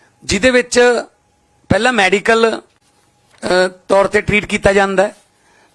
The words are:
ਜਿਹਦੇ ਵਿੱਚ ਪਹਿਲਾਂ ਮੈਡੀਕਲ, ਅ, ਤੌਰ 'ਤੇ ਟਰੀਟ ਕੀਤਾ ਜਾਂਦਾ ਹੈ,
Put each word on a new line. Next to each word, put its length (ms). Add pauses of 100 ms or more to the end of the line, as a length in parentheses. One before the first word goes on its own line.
(240)
ਜਿਹਦੇ 280
ਵਿੱਚ 520 (680)
ਪਹਿਲਾਂ 240
ਮੈਡੀਕਲ, 680
ਅ, 1040
ਤੌਰ 380
'ਤੇ 160
ਟਰੀਟ 240
ਕੀਤਾ 280
ਜਾਂਦਾ 300
ਹੈ, 120 (600)